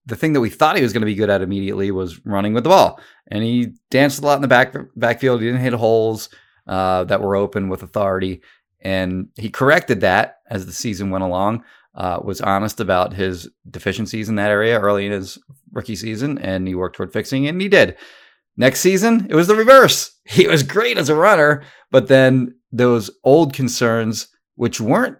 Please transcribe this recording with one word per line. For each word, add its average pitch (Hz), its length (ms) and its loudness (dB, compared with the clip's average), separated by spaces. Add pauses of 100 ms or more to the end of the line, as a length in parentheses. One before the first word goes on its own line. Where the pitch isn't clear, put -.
the 117 100 -8
thing 156 160 0
that 143 80 2
we 113 100 0
thought 156 260 0
he 170 60 2
was 117 100 0
gonna 107 140 -2
be 104 80 -2
good 101 160 0
at 98 120 0
immediately 98 480 -4
was 92 340 -8
running 104 300 -2
with 120 100 -2
the 156 60 0
ball. 151 300 4 (280)
And 104 160 -6
he 117 300 -2 (160)
danced 139 320 0
a - 40 -10
lot 143 100 2
in 139 60 -4
the 135 60 -2
back, 127 260 2 (220)
backfield. 120 440 0
He 110 60 -2
didn't 123 140 -2
hit 127 140 -2
holes, 113 540 0 (380)
uh, 92 380 -2
that 98 160 -2
were 101 160 -2
open 98 320 -4
with 95 140 -8
authority. 95 600 -4 (380)
And 92 560 -4
he 110 140 -10
corrected 135 520 0
that 98 360 0 (120)
as 95 160 -8
the 87 60 -18
season 98 380 -8
went 95 140 -4
along, 98 400 -4 (300)
uh, 90 280 -6
was - 180 -10
honest 98 400 -4
about 92 340 0
his 92 340 -6 (220)
deficiencies 104 580 -6
in 110 80 -2
that 104 140 0
area 110 300 2
early 101 260 0
in 101 60 -6
his 95 260 -10 (340)
rookie 110 240 -10
season, 113 420 -6
and 95 300 -6
he 92 60 -6
worked 90 220 -6
toward 90 160 -10
fixing 135 320 -4
it, 143 60 -2
and 180 100 -6
he 202 80 -4
did. 135 280 4 (600)
Next 131 240 2
season, 190 500 2
it - 40 -2
was 175 120 4
the 208 100 4
reverse. 233 640 6
<laughs> - 80 -20
He 185 180 4
was 160 160 2
great 208 360 -2
as 147 100 -2
a 151 60 2
runner, 151 480 4 (280)
but 131 180 4
then 131 460 4 (160)
those 120 400 0 (140)
old 139 300 4
concerns, 113 760 -2 (280)
which - 220 -4
weren't, 143 420 0